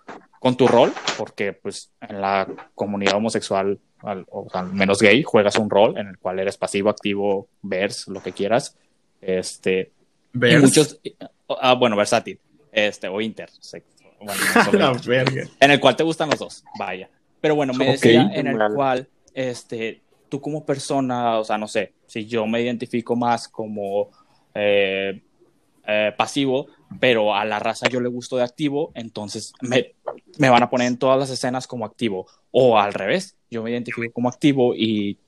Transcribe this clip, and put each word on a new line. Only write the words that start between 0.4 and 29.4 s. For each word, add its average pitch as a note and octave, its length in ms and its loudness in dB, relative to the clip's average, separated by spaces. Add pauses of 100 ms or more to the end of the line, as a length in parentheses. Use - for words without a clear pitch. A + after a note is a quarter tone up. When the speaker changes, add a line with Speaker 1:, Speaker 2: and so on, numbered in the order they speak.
Speaker 1:
con B2+ 160 0
tu B2+ 100 4
rol, B2+ 260 6 (260)
porque, - 340 -6
pues, - 480 -12
en G#2+ 200 -12
la G2 280 0 (260)
comunidad G2+ 420 -2
homosexual, G2+ 640 -2 (220)
al, F#2+ 280 -10
o G2+ 220 -12
sea, F#2 120 -6
al F#2 100 -8
menos G2 280 2
gay, A2+ 220 6
juegas G#2 340 2
un G#2+ 140 0
rol G#2 280 4
en G2+ 100 -8
el F#2 100 -20
cual F#2 220 -6
eres G2 160 -4
pasivo, G2+ 340 -2
activo, G2+ 560 -2 (160)
vers, G2 460 -6
lo F#2+ 120 -10
que F#2 120 -10
quieras, A2 440 -2 (440)
este, F#2 720 -2 (420)
y B2 40 -4
Speaker 2:
¿Vers? B2 240 6
Speaker 1:
muchos, C#3 380 4 (600)
ah, B2+ 140 4
bueno, A#2+ 220 2
versátil, G2+ 440 0 (320)
este, G#2 340 0
o G2 140 -4
inter, G2 280 -8 (120)
se-, - 240 -18 (340)
bueno, G2+ 220 -8 (140)
no A#3 100 6
Speaker 2:
<laughs> - 0 -
Speaker 1:
solo G3+ 140 2
Speaker 2:
La D3+ 140 2
Speaker 1:
inter. A#2+ 160 -8
Speaker 2:
verga. C3 340 0 (180)
Speaker 1:
En C#3+ 100 6
el C#3 100 4
cual B2+ 160 4
te D#3 80 0
gustan D#3+ 260 -2
los A#2 80 -2
dos, - 260 -14 (140)
vaya. F#2+ 300 -10 (320)
Pero D#3 140 0
bueno, C#3 180 -2
me C3 140 -2
Speaker 2:
Ok. C3+ 60 2
Speaker 1:
decía B2 420 6
en D3 140 -4
el A#2 80 -2
Speaker 3:
Mal. G#2+ 180 0
Speaker 1:
cual, C3 340 -2 (260)
este, A#2+ 640 -8 (280)
tú C#3 120 -8
como D3+ 240 -8
persona, B2+ 720 -2
o A2 60 -2
sea, A2 140 -2
no G#2+ 100 -8
sé, G2+ 240 -4 (140)
si A2 200 -10
yo A2+ 200 -2
me A#2 160 0
identifico A#2+ 540 -4
más A#2+ 320 -2
como, G2+ 640 -4 (440)
eh, G2 680 0 (640)
eh, G#2+ 300 0
pasivo, C3+ 500 -2 (340)
pero A2 340 4
a G#2 100 0
la G#2+ 140 -2
raza A2+ 300 -2
yo B2 120 -4
le B2 80 -2
gusto B2 280 -8
de B2 80 0
activo, C#3+ 500 -6
entonces A2 640 -12